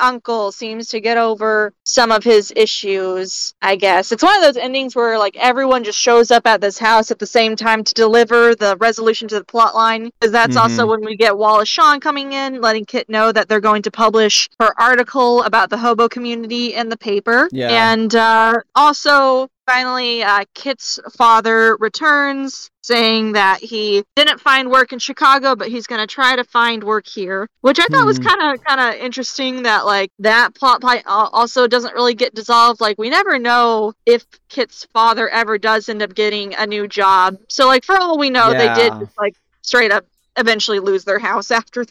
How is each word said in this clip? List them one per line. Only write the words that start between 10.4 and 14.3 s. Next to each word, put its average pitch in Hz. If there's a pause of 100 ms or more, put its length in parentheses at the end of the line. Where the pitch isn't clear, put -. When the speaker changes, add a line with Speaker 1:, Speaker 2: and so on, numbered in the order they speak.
Speaker 2:
Mm-hmm. 226
Speaker 1:
also 226
when 220
we 214
get 208
Wallace 214
Shawn 294
coming 277
in, 269
letting 220
Kit -
know 220
that 220
they're 214
going 214
to 214
publish 214 (100)